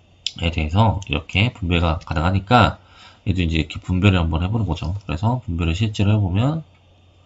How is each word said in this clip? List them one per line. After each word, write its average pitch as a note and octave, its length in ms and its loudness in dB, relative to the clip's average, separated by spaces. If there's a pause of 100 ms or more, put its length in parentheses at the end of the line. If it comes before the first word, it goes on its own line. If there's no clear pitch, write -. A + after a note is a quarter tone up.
(520)
대해서 E2 560 0
이렇게 F#2+ 440 0
분배가 E2+ 540 0
가능하니까 F#2 720 2 (480)
얘도 F#2 160 0
이제 D#2+ 140 0
이렇게 - 240 -2
분배를 F#2 400 2
한번 E2 240 0
해보는 G#2+ 220 -2
거죠. D#2+ 280 -4 (100)
그래서 G#2 420 -2
분배를 E2+ 280 -2
실제로 G#2+ 380 0
해보면 G#2+ 500 0 (640)